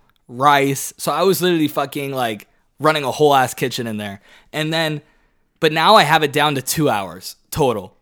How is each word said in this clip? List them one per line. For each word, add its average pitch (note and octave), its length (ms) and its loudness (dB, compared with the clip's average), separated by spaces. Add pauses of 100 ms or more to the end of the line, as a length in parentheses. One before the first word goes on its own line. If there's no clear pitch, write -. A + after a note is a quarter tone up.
(280)
rice. C#3 720 0
So - 140 -6
I D#3 120 -2
was F3+ 180 2
literally E3+ 260 0
fucking, C#3+ 460 -6
like, A#2 340 -6 (320)
running D3+ 240 0
a B2 80 -4
whole D3 220 4
ass C3 200 2
kitchen B2 340 -6
in G#2+ 100 -8
there. G2+ 240 -10 (320)
And D#3 200 -4
then, D#3 280 -2 (580)
but D#3+ 120 2
now E3 240 4
I G3 80 8
have D#3 200 2
it C#3+ 80 0
down D3 240 0
to B2+ 60 -4
two D3 280 -2
hours F#2+ 460 -6 (140)
total, A2 520 -2